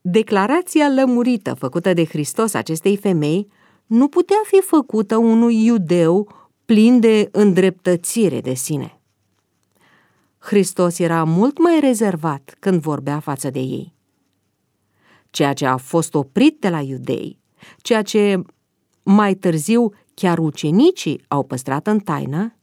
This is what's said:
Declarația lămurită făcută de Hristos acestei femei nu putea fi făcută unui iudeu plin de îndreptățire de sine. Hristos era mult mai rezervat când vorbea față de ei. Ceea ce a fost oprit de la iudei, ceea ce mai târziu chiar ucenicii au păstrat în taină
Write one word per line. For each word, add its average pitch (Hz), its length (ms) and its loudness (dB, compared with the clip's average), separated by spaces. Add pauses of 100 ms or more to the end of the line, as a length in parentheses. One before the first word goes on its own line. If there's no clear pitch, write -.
Declarația 226 880 0
lămurită 247 640 0
făcută 147 380 -4
de 170 120 2
Hristos 160 500 -4
acestei 160 420 -2
femei 185 520 -2 (380)
nu 240 220 2
putea 370 360 0
fi 392 160 2
făcută 226 560 -2
unui 226 480 2
iudeu 175 640 2 (360)
plin 233 360 4
de 214 320 4
îndreptățire 185 1080 0
de 131 140 -6
sine. 131 460 -8 (1400)
Hristos 180 600 -2
era 165 260 0
mult 185 340 0
mai 330 220 4
rezervat 190 760 -2
când 185 220 0
vorbea 143 380 -6
față 147 320 -8
de 135 80 -8
ei. 131 340 -8 (1400)
Ceea 143 220 0
ce 135 140 -4
a 131 100 0
fost 156 380 -4
oprit 208 460 0
de 208 80 -2
la 165 120 -4
iudei, 131 580 -8 (380)
ceea 220 260 -2
ce 202 400 0 (600)
mai 196 320 4
târziu 190 580 0 (220)
chiar 175 240 0
ucenicii 165 880 0
au 143 140 -2
păstrat 131 440 -6
în 214 120 0
taină 151 640 -6